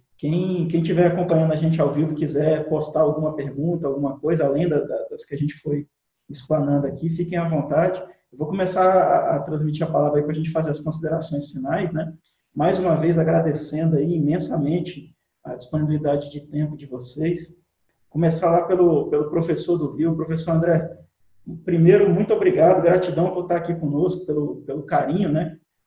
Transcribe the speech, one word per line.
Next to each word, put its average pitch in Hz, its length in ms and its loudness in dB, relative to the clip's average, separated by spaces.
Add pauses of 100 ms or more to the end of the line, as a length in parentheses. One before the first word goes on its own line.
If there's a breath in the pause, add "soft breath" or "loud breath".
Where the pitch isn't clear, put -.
(180)
Quem, 180 480 -2
quem 165 160 0
tiver 175 240 2
acompanhando 160 460 2
a 151 40 0
gente 160 240 0
ao 143 120 2
vivo, 156 240 0
quiser 151 520 0
postar 156 340 -2
alguma 151 340 0
pergunta, 147 500 -4
alguma 139 320 -4
coisa, 156 260 0
além 147 240 0
da, 147 120 2
da, - 280 -6
das - 160 -14
que 143 100 -10
a 139 40 -8
gente 143 220 -2
foi 147 260 -4 (420)
explanando 143 580 -2
aqui, 165 240 -6
fiquem 175 280 -4
à 165 100 -2
vontade. 160 540 0 (300 loud breath)
Eu 127 60 -20
vou 156 100 -4
começar 185 340 -2
a, 165 540 4
a 143 40 -2
transmitir 156 460 -2
a - 40 -8
palavra 147 280 2
aí 147 60 2
pra 156 100 -4
gente 160 160 -4
fazer 160 200 -2
as - 100 -6
considerações 156 720 -6
finais, 160 400 -4
né? 160 200 -6 (400)
Mais 180 240 2
uma 180 200 2
vez, 165 240 2
agradecendo 160 720 0
aí 160 220 0
imensamente 156 960 -2 (300)
a 139 100 -12
disponibilidade 151 760 -2
de 147 120 -14
tempo 151 360 -6
de 143 100 -18
vocês. 151 680 -6 (540)
Começar 165 420 0
lá 170 120 4
pelo, 175 480 4
pelo 147 180 0
professor 165 480 -2
do 147 180 -4
Rio. 156 220 0
Professor 160 360 -4
André, 165 460 2 (680)
primeiro, 180 420 6
muito 202 240 2
obrigado, 175 500 4
gratidão 175 520 2
por 175 80 -4
estar 175 140 0
aqui 170 180 -4
conosco, 160 500 -2
pelo, 147 380 -4
pelo - 220 -8
carinho, 151 460 0
né, 160 280 -2 (280)